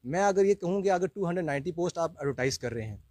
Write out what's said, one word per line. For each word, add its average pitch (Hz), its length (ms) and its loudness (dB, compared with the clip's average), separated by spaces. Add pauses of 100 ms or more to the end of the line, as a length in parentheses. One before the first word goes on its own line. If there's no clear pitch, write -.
मैं 156 160 0
अगर 196 240 4
ये 196 100 4
कहूँ 190 280 -2
कि 190 60 2
अगर 185 180 2
टू 196 180 -4
हंड्रेड 175 200 -2
नाइंटी 143 260 -2
पोस्ट 170 260 -2
आप 165 240 -2
एडवर्टाइज 135 360 -2
कर 120 140 -6
रहे 113 140 -6
हैं 104 260 -12